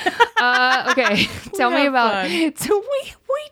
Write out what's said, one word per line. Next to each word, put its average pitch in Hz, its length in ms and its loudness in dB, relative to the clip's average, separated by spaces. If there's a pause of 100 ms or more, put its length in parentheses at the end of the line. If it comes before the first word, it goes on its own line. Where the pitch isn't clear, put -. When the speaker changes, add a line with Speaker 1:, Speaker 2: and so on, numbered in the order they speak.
Speaker 1:
<laughs> 440 240 2 (140)
Speaker 2:
Uh, 247 480 2
okay. 220 380 2 (100)
<laughs> - 140 -16
Speaker 1:
We 403 80 -12
Speaker 2:
Tell 247 100 2
me 294 120 2
Speaker 1:
have 285 80 2
Speaker 2:
about 226 380 2
Speaker 1:
fun. 330 280 -2
Speaker 2:
<laughs> - 20 -20
so 403 220 0
we, 554 320 -6 (180)
we 587 220 -4